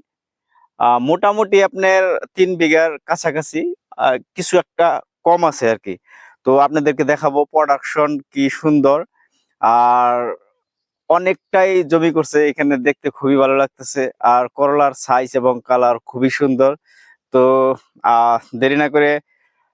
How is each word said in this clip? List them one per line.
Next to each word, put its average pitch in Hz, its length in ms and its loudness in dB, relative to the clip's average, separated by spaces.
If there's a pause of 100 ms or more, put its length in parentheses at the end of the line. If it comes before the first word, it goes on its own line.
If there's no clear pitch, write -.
(800)
আহ, 123 200 2
মোটামুটি 202 640 0
আপনার 190 400 0 (300)
তিন 185 220 0
বিঘার 160 360 2 (140)
কাছাকাছি, 156 560 -6 (360)
আহ, 127 180 0 (180)
কিছু - 240 -6
একটা 170 300 0 (360)
কম 175 200 2
আছে 143 260 -2
আর 110 140 -2
কি। 95 120 -10 (480)
তো 131 160 2
আপনাদেরকে 143 440 0
দেখাবো 143 420 -2
প্রোডাকশন 147 640 -2 (220)
কি 139 180 -4
সুন্দর। 143 480 2 (640)
আর 123 540 2 (920)
অনেকটাই 185 600 0 (120)
জমি 160 280 0
করছে 151 360 0
এখানে, 143 300 -2
দেখতে 139 320 -4
খুবই 135 280 -2
ভালো 135 200 2
লাগতেছে। 135 460 -4 (160)
আর 123 280 2
করলার 143 460 0
সাইজ 127 420 -2
এবং 127 180 0 (120)
কালার 123 300 2 (100)
খুবই 127 240 -4
সুন্দর। 135 420 0 (640)
তো, 127 100 4 (600)
আহ, 117 360 2 (160)
দেরি 135 220 0
না 151 120 0
করে, 147 220 0 (640)